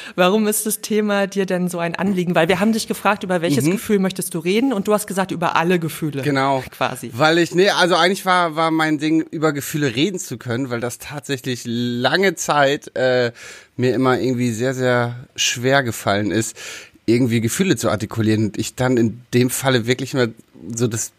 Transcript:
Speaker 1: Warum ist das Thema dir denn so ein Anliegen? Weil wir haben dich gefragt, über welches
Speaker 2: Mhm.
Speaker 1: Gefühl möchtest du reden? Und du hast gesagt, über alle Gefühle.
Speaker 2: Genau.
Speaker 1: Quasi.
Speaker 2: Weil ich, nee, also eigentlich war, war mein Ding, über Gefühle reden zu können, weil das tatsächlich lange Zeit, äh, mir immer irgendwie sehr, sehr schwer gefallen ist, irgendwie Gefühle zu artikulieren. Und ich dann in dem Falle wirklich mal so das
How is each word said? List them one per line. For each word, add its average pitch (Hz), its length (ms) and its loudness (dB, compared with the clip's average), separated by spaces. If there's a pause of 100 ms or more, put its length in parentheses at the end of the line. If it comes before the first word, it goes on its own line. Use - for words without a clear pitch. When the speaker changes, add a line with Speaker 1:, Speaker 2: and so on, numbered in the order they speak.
(160)
Speaker 1:
Warum 208 320 2
ist 208 180 -2
das 208 160 -4
Thema 208 460 0
dir 196 180 -2
denn 180 240 -2
so 175 100 -6
ein 170 160 -4
Anliegen? 180 400 0
Weil 165 120 4
wir 180 120 2
haben 214 140 2
dich 220 140 -2
gefragt, 202 360 -2
über 180 180 0
welches 147 240 2
Speaker 2:
Mhm. 165 60 4
Speaker 1:
Gefühl 208 280 0
möchtest 190 340 -2
du 170 60 -4
reden? 214 340 2
Und 196 140 -2
du 214 60 4
hast 208 140 0
gesagt, 185 240 -2
über 170 240 -2
alle 170 240 2
Gefühle. 147 420 -6
Speaker 2:
Genau. 135 500 0
Speaker 1:
Quasi. 123 420 -6
Speaker 2:
Weil 156 260 4
ich, 160 160 0
nee, 190 140 6
also 175 260 4
eigentlich 185 300 2
war, 180 300 2
war 165 160 2
mein 156 280 2
Ding, 156 220 2 (100)
über 156 220 0
Gefühle 143 420 -4
reden 175 240 0
zu - 180 -10
können, 123 320 -4
weil 120 100 -4
das 120 200 -6
tatsächlich 139 680 -8
lange 123 720 0
Zeit, 143 600 0
äh, 127 360 2 (460)
mir 123 180 2
immer 127 240 2
irgendwie 123 320 0
sehr, 123 220 -2
sehr 123 420 0 (200)
schwer 131 480 2
gefallen 104 480 -2
ist, 110 240 -2 (520)
irgendwie 117 340 2
Gefühle 160 360 2
zu 113 120 -2
artikulieren. 107 560 0
Und 98 120 -6
ich - 180 -6
dann 127 220 2
in 113 240 0 (120)
dem 123 160 4
Falle 123 380 0
wirklich 127 260 -4
mal 123 200 0 (400)
so 117 140 0
das 110 320 -4